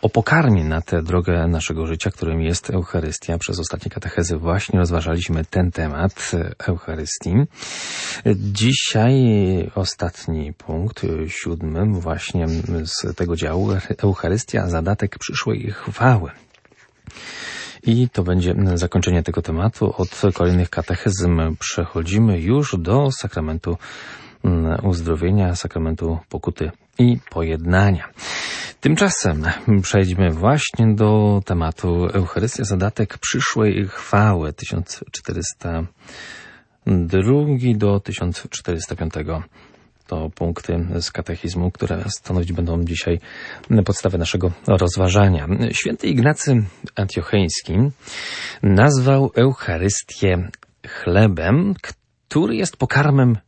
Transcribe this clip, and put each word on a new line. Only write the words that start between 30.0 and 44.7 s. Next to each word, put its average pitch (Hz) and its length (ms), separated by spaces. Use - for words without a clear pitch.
właśnie 110 640
do 104 500
tematu 85 600
Eucharystia, 95 580
zadatek 101 540
przyszłej 101 680
chwały, 95 640
tysiąc - 600
czterysta - 720
drugi 117 880
do 101 240
tysiąc - 500
czterysta - 460
piątego. 80 460
To 80 240
punkty 85 560
z - 100
katechizmu, 87 600
które - 380
stanowić 90 440
będą 85 320
dzisiaj 85 360
podstawę 95 340
naszego 90 340
rozważania. 92 800